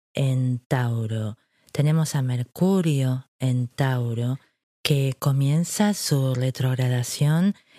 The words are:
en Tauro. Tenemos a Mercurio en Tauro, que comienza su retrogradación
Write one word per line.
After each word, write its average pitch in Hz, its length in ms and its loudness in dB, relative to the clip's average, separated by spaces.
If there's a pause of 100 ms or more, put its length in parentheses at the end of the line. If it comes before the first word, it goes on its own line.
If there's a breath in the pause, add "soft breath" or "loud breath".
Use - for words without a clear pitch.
(140)
en 127 420 0
Tauro. 113 800 -2 (340 soft breath)
Tenemos 151 440 0
a 135 80 0
Mercurio 135 1120 0
en 123 300 0
Tauro, 123 720 -2 (420 soft breath)
que 135 380 0
comienza 147 720 2
su 135 400 0
retrogradación 127 1200 0 (260 loud breath)